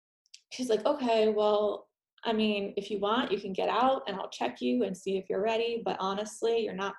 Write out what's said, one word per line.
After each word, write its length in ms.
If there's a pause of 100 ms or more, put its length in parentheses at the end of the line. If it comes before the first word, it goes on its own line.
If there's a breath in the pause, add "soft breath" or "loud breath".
(520)
she's 180
like, 160
"Okay, 440
well, 600 (360)
I 80
mean, 440
if 140
you 80
want, 320
you 100
can 120
get 160
out 380
and 100
I'll 120
check 320
you 220
and 140
see 200
if 120
you're 140
ready. 420
But 140
honestly, 600
you're 160
not 240